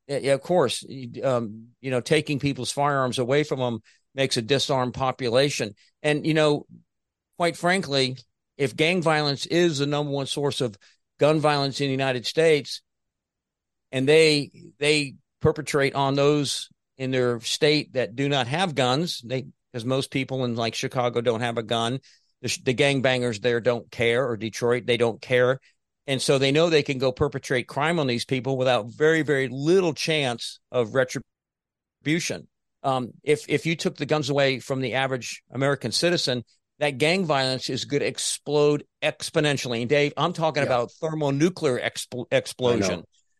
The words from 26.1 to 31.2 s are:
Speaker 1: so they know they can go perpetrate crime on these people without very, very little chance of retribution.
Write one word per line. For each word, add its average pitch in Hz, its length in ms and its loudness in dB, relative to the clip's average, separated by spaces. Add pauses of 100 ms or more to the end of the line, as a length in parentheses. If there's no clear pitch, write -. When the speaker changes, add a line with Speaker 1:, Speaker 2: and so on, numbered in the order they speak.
Speaker 1:
so 139 200 2
they 127 120 4
know 160 200 4
they 151 100 6
can 143 160 -2
go 127 140 2
perpetrate 135 560 -2
crime 160 320 0
on 139 80 0
these 117 180 -2
people 131 320 -2
without 123 300 2
very, 151 340 2
very 135 260 0
little 156 460 2
chance 139 640 -4 (120)
of 117 240 -2
retribution. - 1500 -6 (340)